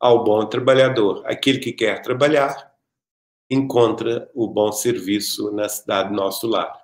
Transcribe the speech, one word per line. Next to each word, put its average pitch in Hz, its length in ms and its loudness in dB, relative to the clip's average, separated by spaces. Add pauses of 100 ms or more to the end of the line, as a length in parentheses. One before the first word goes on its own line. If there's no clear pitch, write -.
ao 120 240 6
bom 107 220 2
trabalhador. 123 800 2
Aquele 135 320 0
que - 140 -8
quer 104 300 -2
trabalhar, 139 720 -2 (720)
encontra 117 880 0
o 113 140 -2
bom 104 240 0
serviço 104 800 -2
na 104 160 -2
cidade 98 440 -4
Nosso 98 360 -4
Lar. 90 360 -4